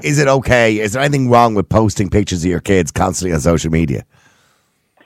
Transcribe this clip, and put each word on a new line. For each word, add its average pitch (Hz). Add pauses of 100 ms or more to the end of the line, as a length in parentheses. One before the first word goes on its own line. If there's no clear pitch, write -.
is 147
it 147
okay? 120
Is 107
there 131
anything 143
wrong 120
with 98
posting 107
pictures 92
of 90
your 87
kids 90
constantly 92
on 78
social 80
media? 80 (1000)